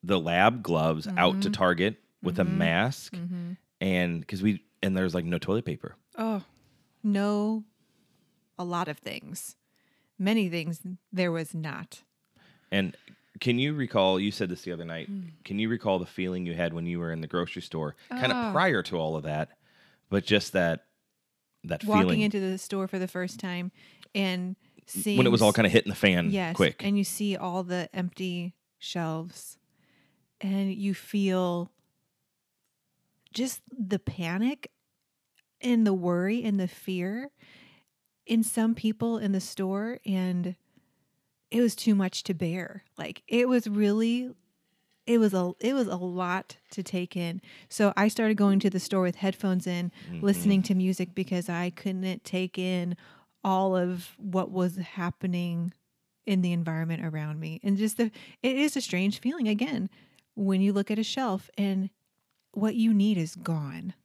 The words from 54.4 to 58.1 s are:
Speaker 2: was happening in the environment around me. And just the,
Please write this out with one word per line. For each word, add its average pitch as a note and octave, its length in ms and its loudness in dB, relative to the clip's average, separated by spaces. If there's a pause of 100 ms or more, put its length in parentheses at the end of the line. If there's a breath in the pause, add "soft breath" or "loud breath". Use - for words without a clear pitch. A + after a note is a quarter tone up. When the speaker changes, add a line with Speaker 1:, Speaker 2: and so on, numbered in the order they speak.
Speaker 2:
was F3+ 260 0
happening F3 960 -4 (520)
in F#3+ 160 2
the F3 120 2
environment E3 500 -2
around D#3 360 -6
me. D#3+ 240 -8
And G3 140 2
just G#3+ 200 0
the, A3+ 140 0 (320 loud breath)